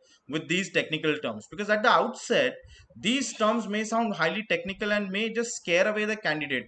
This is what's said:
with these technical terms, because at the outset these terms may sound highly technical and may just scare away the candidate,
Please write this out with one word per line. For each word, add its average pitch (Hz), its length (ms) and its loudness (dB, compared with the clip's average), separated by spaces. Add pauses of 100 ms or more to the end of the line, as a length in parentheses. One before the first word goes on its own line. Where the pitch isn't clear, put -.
(280)
with 156 200 -6
these 180 240 0
technical 156 460 0
terms, 127 320 -8
because 196 220 -4
at 208 100 2
the 233 80 4
outset 185 640 2 (420)
these 226 420 -2
terms 220 300 2
may 214 160 -2
sound 226 300 0
highly 175 360 0
technical 190 440 -2
and 202 160 0
may 208 240 -2
just 226 220 -2
scare 180 320 2
away 214 180 0
the 214 100 -2
candidate, 147 520 -2